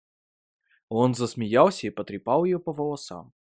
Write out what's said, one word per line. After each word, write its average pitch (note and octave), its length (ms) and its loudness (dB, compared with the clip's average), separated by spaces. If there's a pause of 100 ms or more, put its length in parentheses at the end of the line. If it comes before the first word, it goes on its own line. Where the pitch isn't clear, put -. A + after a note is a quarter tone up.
(880)
Он B2 240 2
засмеялся A#2+ 720 2
и G2+ 40 -6
потрепал A#2 540 -2
ее F3+ 140 0
по E3 140 -8
волосам. C#3+ 600 -8 (140)